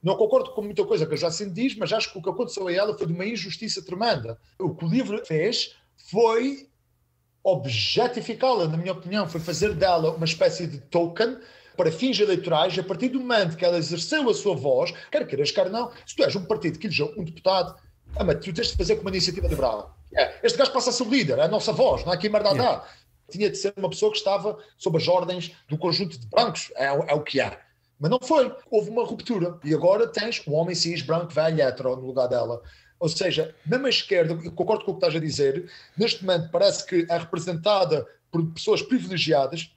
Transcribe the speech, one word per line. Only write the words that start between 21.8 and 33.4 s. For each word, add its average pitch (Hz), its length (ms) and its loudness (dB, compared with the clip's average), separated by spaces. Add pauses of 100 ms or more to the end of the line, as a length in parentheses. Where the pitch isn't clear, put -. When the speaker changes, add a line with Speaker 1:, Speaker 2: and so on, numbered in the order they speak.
Speaker 1:
não 165 80 -2
há 180 40 0
aqui 208 140 -2
merda 208 200 2
a - 40 4
Speaker 2:
Yeah. 226 260 2
Speaker 1:
dar. - 100 -18 (400)
Tinha 202 200 0
de 202 80 -8
ser 202 180 -2
uma 190 140 -2
pessoa 214 220 2
que 214 60 -4
estava 196 400 -2 (200)
sob 165 200 0
as - 100 0
ordens 175 440 0 (180)
do 156 80 -2
conjunto 170 400 -2
de - 100 -16
brancos, - 480 0
é, 135 160 0
o, 147 120 0
é 147 100 0
o 147 80 0
que 135 200 -2
é. 101 180 -2 (400)
Mas 147 100 0
não 247 120 2
foi, 277 320 2 (180)
houve 214 180 2
uma 226 140 -2
ruptura. 180 600 -4
E 147 100 0
agora 185 340 4
tens 220 400 -4
um 143 60 -2
homem 170 220 2
cis, 165 260 -2
branco, 160 320 -2
velho, 156 280 2
hetero 127 360 0
no 131 100 -12
lugar 127 200 0
dela. 120 340 -2 (380)
Ou 165 100 0
seja, 160 440 -2 (120)